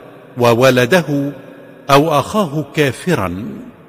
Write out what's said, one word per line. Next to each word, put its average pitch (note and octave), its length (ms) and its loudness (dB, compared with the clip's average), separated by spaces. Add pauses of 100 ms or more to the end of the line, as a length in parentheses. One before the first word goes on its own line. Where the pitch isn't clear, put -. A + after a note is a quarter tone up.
(380)
وولده C3 960 2 (580)
أو D3 280 4
أخاه D#3 460 -4 (100)
كافراً، A#2 720 -2 (440)